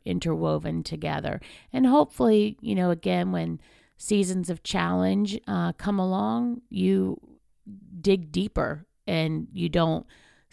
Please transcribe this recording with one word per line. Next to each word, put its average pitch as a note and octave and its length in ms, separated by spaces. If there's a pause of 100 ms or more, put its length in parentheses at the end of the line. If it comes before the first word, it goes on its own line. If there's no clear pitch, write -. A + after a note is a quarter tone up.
interwoven E3 800
together. D3+ 580 (320)
And C4 140
hopefully, A3+ 760
you G#3 140
know, F3+ 160
again, F3+ 400
when E3 300 (360)
seasons F#3 540
of E3 140
challenge, F#3+ 800
uh, F3 280
come G3+ 260
along, A3 720
you F#3+ 500 (800)
dig F3 320
deeper D#3+ 540 (200)
and D#3+ 460
you E3+ 160
don't D#3+ 380 (460)